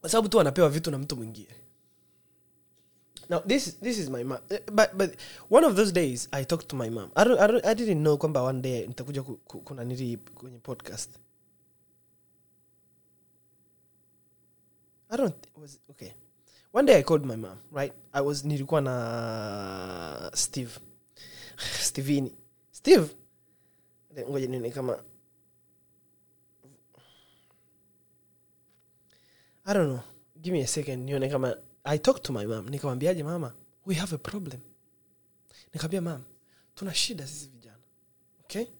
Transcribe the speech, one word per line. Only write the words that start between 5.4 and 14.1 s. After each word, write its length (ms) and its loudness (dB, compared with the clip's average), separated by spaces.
one 160 10
of 100 6
those 160 4
days 400 0
I 140 -4
talked 240 -4
to 60 -8
my 140 -4
mom. 260 -8
I 100 6
don't, 140 6
I 80 8
don't, 180 2
I 80 4
didn't 300 0
know 140 4
kwamba 260 0
one 180 -2
day 260 -4
nitakuja 360 -8
ku-, 240 -12
ku-, 140 -16
kuna 220 -12
nili 340 -4
kwenye 420 -20
podcast. 500 -12